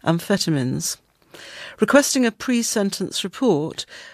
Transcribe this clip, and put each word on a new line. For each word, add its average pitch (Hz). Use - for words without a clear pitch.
amphetamines. 160
Requesting 262
a 226
pre-sentence 220
report, 180